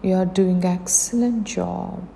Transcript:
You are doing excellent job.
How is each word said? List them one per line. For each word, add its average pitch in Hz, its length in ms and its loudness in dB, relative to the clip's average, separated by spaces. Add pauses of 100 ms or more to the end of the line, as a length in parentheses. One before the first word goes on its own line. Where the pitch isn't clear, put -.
You 190 100 2
are 185 140 2
doing 185 360 2
excellent 214 800 0
job. - 720 -6